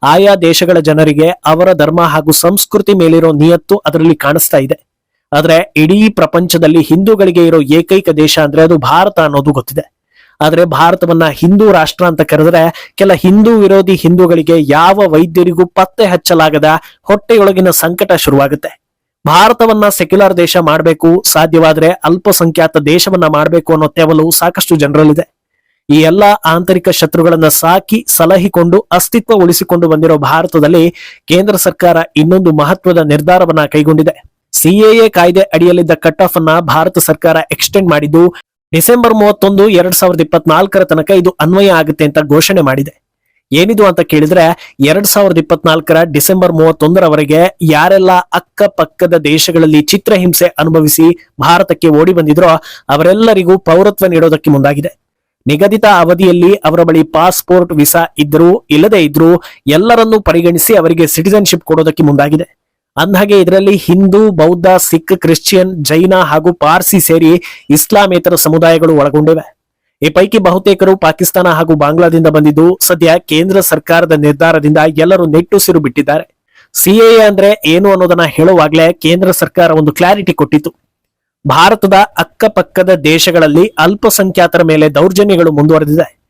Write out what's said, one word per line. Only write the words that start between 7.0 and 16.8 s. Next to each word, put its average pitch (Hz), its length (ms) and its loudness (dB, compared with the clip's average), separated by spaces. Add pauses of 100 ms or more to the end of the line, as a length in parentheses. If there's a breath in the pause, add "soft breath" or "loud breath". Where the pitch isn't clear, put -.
ಇರೋ 165 140 2
ಏಕೈಕ 165 480 0
ದೇಶ 151 300 0
ಅಂದ್ರೆ 151 240 0
ಅದು 165 160 2
ಭಾರತ 170 420 0
ಅನ್ನೋದು 143 320 -2
ಗೊತ್ತಿದೆ. - 460 -8 (420 soft breath)
ಆದ್ರೆ 160 240 0
ಭಾರತವನ್ನ 165 640 0
ಹಿಂದೂ 196 440 2
ರಾಷ್ಟ್ರ 170 340 -2
ಅಂತ 160 140 -2
ಕರೆದ್ರೆ 160 760 0
ಕೆಲ 196 180 0
ಹಿಂದೂ 208 460 2
ವಿರೋಧಿ 196 360 2
ಹಿಂದೂಗಳಿಗೆ 170 640 0
ಯಾವ 165 500 2
ವೈದ್ಯರಿಗೂ 170 580 0
ಪತ್ತೆ 190 380 -2
ಹಚ್ಚಲಾಗದ 160 600 -2 (380 loud breath)